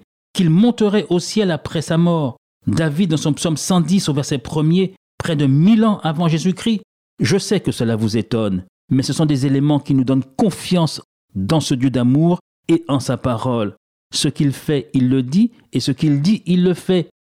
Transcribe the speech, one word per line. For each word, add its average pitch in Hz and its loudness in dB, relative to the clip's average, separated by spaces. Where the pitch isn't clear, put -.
qu'il 175 2
monterait 214 2
au 180 0
ciel 196 -2
après 160 -6
sa 160 -2
mort. 165 0
David, 160 0
dans 156 0
son 147 0
psaume 160 -2
cent 180 0
dix 175 0
au 151 0
verset 139 -4
premier, 165 0
près 165 -4
de 143 2
mille 185 4
ans 214 0
avant 160 0
Jésus-Christ. 180 -2
Je 143 0
sais 190 -2
que 131 -2
cela 117 -2
vous 110 0
étonne, 104 -2
mais 131 0
ce 131 -4
sont 160 0
des 143 0
éléments 143 2
qui 139 -2
nous 131 2
donnent 131 0
confiance 175 -2
dans 101 0
ce 151 -2
Dieu 127 0
d'amour 135 2
et 165 2
en 139 0
sa 127 -4
parole. 117 -2
Ce - -2
qu'il 139 0
fait, - -4
il 127 2
le 135 2
dit, 175 0
et 131 -2
ce 143 -2
qu'il 143 0
dit, 190 0
il 180 2
le 180 2
fait. 180 -2